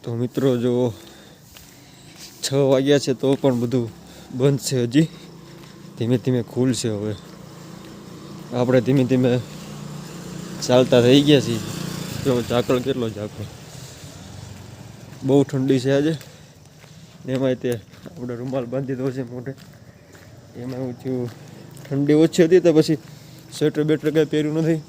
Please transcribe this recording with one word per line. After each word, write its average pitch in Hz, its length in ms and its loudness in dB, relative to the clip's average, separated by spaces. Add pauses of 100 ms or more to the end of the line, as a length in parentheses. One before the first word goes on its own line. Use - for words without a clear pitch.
તો - 60 -10 (120)
મિત્રો, 127 300 0 (140)
જો 123 80 2 (1700)
છ - 40 -4 (220)
વાગ્યા 139 340 4
છે 139 80 0 (100)
તો 135 60 2 (140)
પણ 127 200 4
બધું 120 240 0 (520)
બંધ 139 280 2
છે 139 180 -2
હજી. 143 240 4 (880)
ધીમે 120 280 0
ધીમે 127 160 2 (120)
ખુલશે 123 420 0
હવે. 104 200 -4 (1400)
આપણે 127 280 4
ધીમે 131 240 4
ધીમે 127 200 4 (1400)
ચાલતા 123 400 6
થઈ 143 220 8
ગયા 135 180 4
છીએ. 113 140 -2 (640)
જો 139 80 2 (180)
ઝાકળ, 123 360 0
કેટલો 127 200 -4 (100)
ઝાકળ. 101 320 -10 (1800)
બહુ 139 220 6
ઠંડી 135 360 0
છે 135 120 0
આજે. 151 180 0 (1160)
એમાંય 131 300 0
તે 127 80 -2 (380)
આપણે 123 340 -10
રૂમાલ 127 300 -4
બાંધી 135 260 -4
દીધો 131 180 -2
છે 135 60 -6 (100)
મોઢે. 123 200 -10 (1120)
એમાં 127 200 -10
એવું 123 200 -8
થયું, 127 280 -4 (540)
ઠંડી 143 400 2
ઓછી 165 220 4
હતી 170 180 6
તો 175 120 6
પછી 156 220 4 (580)
સ્વેટર 151 320 0
બેટર 151 220 0
કાંઈ 156 220 2
પહેર્યું 151 280 0
નથી. 160 280 0